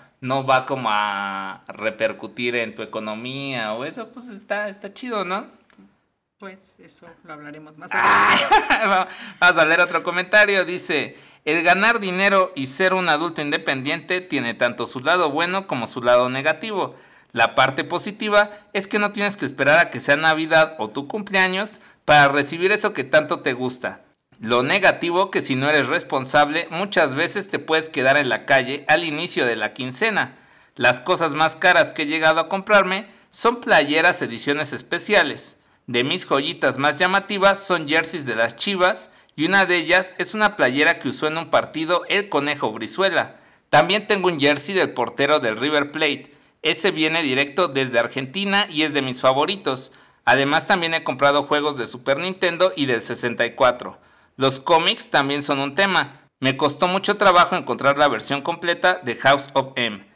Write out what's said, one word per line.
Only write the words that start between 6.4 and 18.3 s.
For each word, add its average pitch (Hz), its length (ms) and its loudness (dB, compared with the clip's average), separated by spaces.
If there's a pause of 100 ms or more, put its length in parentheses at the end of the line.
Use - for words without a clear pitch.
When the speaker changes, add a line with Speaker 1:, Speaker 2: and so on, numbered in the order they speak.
Speaker 2:
eso 175 260 -20 (180)
lo 165 100 -18
hablaremos 147 440 -20
más 180 160 -14
Speaker 1:
Ah, 208 400 2
<laughs> 427 360 2
Speaker 2:
adelante. 196 400 0 (300)
Speaker 1:
vamos 175 180 4
a 160 80 6
leer 165 140 4
otro 175 220 0
comentario. 185 600 2
Dice, 160 520 -4 (280)
"El 160 180 0
ganar 196 380 4
dinero 190 560 2
y 135 100 -6
ser 185 280 0
un 185 140 0
adulto 160 340 0
independiente 156 760 -4
tiene 127 340 -4
tanto 117 320 -2
su 127 140 -10
lado 160 300 0
bueno 175 380 -2
como 120 180 -4
su 123 160 -10
lado 123 260 4
negativo. 156 680 -4 (360)
La 117 220 2
parte 135 300 2
positiva 208 640 0 (220)